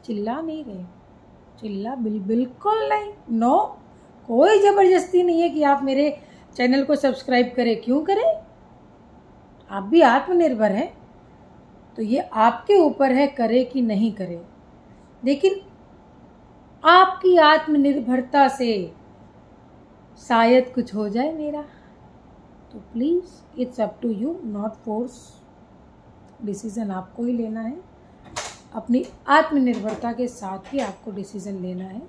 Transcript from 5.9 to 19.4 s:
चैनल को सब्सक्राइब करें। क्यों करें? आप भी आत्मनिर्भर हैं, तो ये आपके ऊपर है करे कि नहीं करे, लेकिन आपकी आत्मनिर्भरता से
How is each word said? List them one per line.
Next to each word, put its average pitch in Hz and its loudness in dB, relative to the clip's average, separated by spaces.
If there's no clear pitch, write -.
चैनल 262 2
को 285 0
सब्सक्राइब 247 0
करें। 226 0
क्यों 262 0
करें? 466 0
आप 196 -6
भी 233 0
आत्मनिर्भर 254 2
हैं, 247 -6
तो 226 -8
ये 220 -2
आपके 233 2
ऊपर 269 2
है 269 4
करे 247 0
कि 254 -4
नहीं 214 0
करे, 175 -10
लेकिन 330 0
आपकी 370 6
आत्मनिर्भरता 285 4
से 220 -4